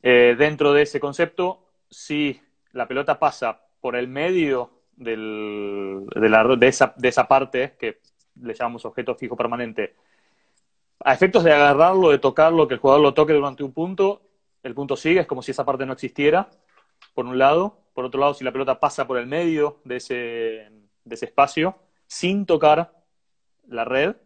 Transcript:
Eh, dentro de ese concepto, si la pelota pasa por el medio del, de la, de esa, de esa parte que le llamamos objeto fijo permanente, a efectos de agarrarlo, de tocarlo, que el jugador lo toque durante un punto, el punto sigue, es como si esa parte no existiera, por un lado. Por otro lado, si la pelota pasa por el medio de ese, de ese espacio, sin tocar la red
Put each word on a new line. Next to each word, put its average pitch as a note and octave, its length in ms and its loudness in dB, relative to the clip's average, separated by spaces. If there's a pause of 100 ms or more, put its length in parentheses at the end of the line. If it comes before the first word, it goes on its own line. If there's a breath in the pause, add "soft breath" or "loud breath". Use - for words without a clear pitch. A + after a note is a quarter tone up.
Eh, B2 360 6
dentro D3 340 2
de D3 100 4
ese C#3+ 180 -4
concepto, E3+ 640 -4 (240)
si D3 500 -6 (320)
la B2 160 -8
pelota C#3 300 -4
pasa C3 420 -4 (200)
por B2 160 -6
el B2 120 -4
medio C#3+ 640 -2 (260)
del, G#2 1200 -8
de A2 140 2
la, A2 160 6
de B2 240 4
esa, - 280 2
de B2 120 -2
esa B2 180 0
parte C3+ 520 0
que A2+ 220 -8 (420)
le A2+ 120 -10
llamamos A#2 300 -8
objeto A#2+ 300 -8
fijo A#2+ 220 -10
permanente, A#2 600 -6 (1040)
a C#3 120 2
efectos F#3 300 2
de D#3+ 80 6
agarrarlo, D3+ 580 4
de C#3 80 4
tocarlo, D#3 500 2
que C3 60 -4
el A2 60 -10
jugador C#3 220 6
lo C#3 120 4
toque D#3 180 2
durante C#3+ 320 -2
un C3 80 -10
punto, F#3+ 500 -4 (400)
el A#2+ 120 -12
punto C#3 220 -6
sigue, E3+ 240 0
es D#3+ 60 -4
como B2+ 160 -8
si C3+ 100 -10
esa C3+ 120 -6
parte C3+ 220 -4
no C3 80 -10
existiera, D3 560 0 (640)
por B2+ 100 -6
un B2+ 140 -6
lado. D#3+ 400 2 (160)
Por B2+ 100 -8
otro C3+ 160 -6
lado, C#3+ 140 0
si C3 100 -14
la B2+ 80 -6
pelota C3 260 -4
pasa C#3+ 280 -2
por B2+ 120 -4
el A#2+ 80 -6
medio D3 580 -4
de B2+ 120 -8
ese, B2+ 180 -8 (920)
de A#2 100 -16
ese - 120 -10
espacio, D#3 500 -2 (300)
sin F#3+ 400 -4
tocar D#3 460 2 (720)
la A#2 180 -8
red C3+ 420 -2